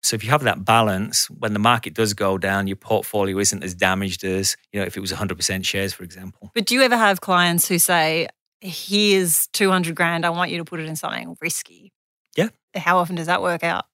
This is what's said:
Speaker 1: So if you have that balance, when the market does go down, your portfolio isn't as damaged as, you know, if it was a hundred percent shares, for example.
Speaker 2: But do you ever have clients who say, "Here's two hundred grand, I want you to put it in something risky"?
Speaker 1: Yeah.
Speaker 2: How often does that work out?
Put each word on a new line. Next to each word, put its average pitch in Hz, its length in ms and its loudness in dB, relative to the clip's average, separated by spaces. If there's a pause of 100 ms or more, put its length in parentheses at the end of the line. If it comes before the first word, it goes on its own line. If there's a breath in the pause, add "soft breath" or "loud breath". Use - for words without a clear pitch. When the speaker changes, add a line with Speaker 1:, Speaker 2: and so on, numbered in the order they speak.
Speaker 1:
So - 140 -2
if 104 80 -6
you 107 60 -8
have 143 140 4
that 101 200 0
balance, 107 640 2
when - 220 -4
the 104 80 -2
market 113 340 2
does 107 200 0
go 98 240 0
down, 98 300 0
your 98 100 -4
portfolio 98 640 -2
isn't 101 260 0
as 92 80 -6
damaged 92 500 -2
as, 95 320 -2 (160)
you 101 80 -6
know, 95 60 -2
if 92 100 -10
it 95 60 -8
was 92 100 -6
a 85 60 -6
hundred 90 180 -4
percent 92 300 -4
shares, 98 280 -2
for - 100 -14
example. 92 500 -16
Speaker 2:
But 214 140 -2
do 240 80 0
you 262 80 6
ever 240 120 4
have 202 240 4
clients 175 480 2
who 175 120 0
say, 165 500 2 (320)
"Here's 190 840 2
two 196 240 2
hundred 170 240 0
grand, 170 300 0
I 170 40 2
want 175 220 -2
you 175 60 -4
to 165 80 -6
put 165 140 -10
it 160 80 -6
in 160 80 -8
something - 460 -8
risky"? - 500 -8 (460)
Speaker 1:
Yeah. 208 120 2 (260)
Speaker 2:
How 180 240 2
often 175 160 -2
does 165 120 -6
that 175 140 0
work 175 220 -2
out? 170 300 -2